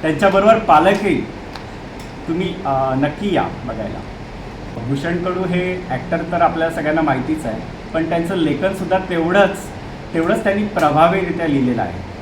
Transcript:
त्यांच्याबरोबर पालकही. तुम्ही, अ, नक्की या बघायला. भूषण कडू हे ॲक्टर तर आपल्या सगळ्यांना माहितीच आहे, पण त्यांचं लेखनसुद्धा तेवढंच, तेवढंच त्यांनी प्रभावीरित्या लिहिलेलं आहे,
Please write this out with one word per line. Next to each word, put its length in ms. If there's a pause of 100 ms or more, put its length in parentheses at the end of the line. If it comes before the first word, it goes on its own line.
त्यांच्याबरोबर 580
पालकही. 760 (920)
तुम्ही, 260 (120)
अ, 280
नक्की 420
या 80 (220)
बघायला. 340 (880)
भूषण 360
कडू 200
हे 460
ॲक्टर 280 (140)
तर 100
आपल्या 300
सगळ्यांना 300
माहितीच 440
आहे, 160 (320)
पण 160
त्यांचं 260
लेखनसुद्धा 600
तेवढंच, 600 (560)
तेवढंच 300
त्यांनी 200
प्रभावीरित्या 840
लिहिलेलं 340
आहे, 180 (220)